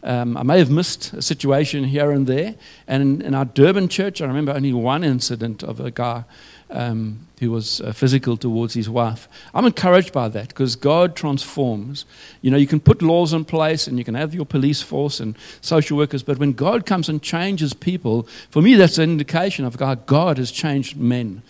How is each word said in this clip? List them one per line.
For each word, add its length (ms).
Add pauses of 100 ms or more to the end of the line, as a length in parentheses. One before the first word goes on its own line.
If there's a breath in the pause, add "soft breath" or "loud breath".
Um, 340
I 60
may 160
have 120
missed 420
a 100
situation 640
here 260
and 160
there. 280 (340 loud breath)
And 140
in, 240
in 80
our 100
Durban 440
church, 340
I 40
remember 260
only 200
one 320
incident 580
of 160
a 120
guy, 340 (460 soft breath)
um, 560 (140)
who 100
was, 320
uh, 100
physical 460
towards 360
his 140
wife. 400 (240 loud breath)
I'm 140
encouraged 460
by 160
that 260
'cause 220
God 400
transforms. 880 (340 loud breath)
You 100
know, 60
you 100
can 140
put 220
laws 320
in 100
place 420
and 120
you 60
can 100
have 200
your 120
police 340
force 400
and 140 (260 loud breath)
social 380
workers, 240
but 160
when 140
God 340
comes 220
and 120
changes 540
people, 520 (240 loud breath)
for 120
me, 140
that's 220
an 120
indication 560
of 120
how 160
God 440
has 120
changed 460
men 540